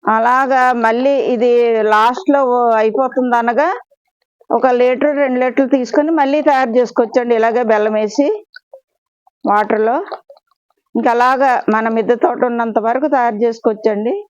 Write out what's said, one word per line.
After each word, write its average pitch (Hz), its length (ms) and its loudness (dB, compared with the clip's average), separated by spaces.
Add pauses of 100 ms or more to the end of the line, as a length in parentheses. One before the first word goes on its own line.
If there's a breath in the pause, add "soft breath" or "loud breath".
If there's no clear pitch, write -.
(160)
అలాగా 254 440 0 (240)
మళ్ళీ 240 300 2 (200)
ఇది 247 160 0 (440)
లాస్ట్లో 247 480 2 (400)
అయిపోతుంది 247 580 0
అనగా 247 300 0 (880)
ఒక 233 100 0 (140)
లీటర్ 269 400 0
రెండు 262 220 0
లీటర్లు 254 340 0
తీసుకొని 294 420 0
మళ్ళీ 277 300 0
తయారు 262 280 0
చేసుకోవచ్చండి, 240 640 0
ఇలాగే 226 320 0
బెల్లం 214 280 0
వేసి 214 280 0 (1200)
వాటర్లో. 214 520 0 (1000)
ఇంకా 233 200 0
అలాగా 254 340 2 (260)
మన 220 120 -2 (100)
మిద్దె 226 280 0
తోట 247 140 -2 (120)
ఉన్నంత 233 260 -2 (100)
వరకు 262 280 -2
తయారు 233 300 0
చేసుకోవచ్చండి. 220 680 -2 (160)